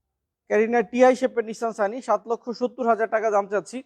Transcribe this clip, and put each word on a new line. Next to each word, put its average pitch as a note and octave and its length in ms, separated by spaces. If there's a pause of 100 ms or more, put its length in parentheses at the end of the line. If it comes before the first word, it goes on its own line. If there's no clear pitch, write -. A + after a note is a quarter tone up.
(480)
ক্যারিনা A3 340
টিআই B3+ 340
শেপের A#3 300
নিশান A3+ 260
সানি, G#3+ 300
সাত G#3+ 260
লক্ষ A3+ 220
সত্তর A#3+ 380
হাজার A3 220
টাকা A3 200
দাম G3+ 180
চাচ্ছি, G#3 380